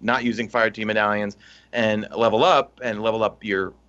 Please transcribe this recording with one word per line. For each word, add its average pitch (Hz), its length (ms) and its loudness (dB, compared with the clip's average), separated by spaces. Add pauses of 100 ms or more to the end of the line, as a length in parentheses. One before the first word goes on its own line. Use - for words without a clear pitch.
not 120 240 0
using 113 240 -2
Fire 113 220 2
Team 107 180 -6
medallions, 104 480 0 (360)
and 107 420 -2
level 113 280 2
up, 160 400 2
and 107 200 -6
level 113 200 0
up 104 220 -2
your 95 280 -2 (160)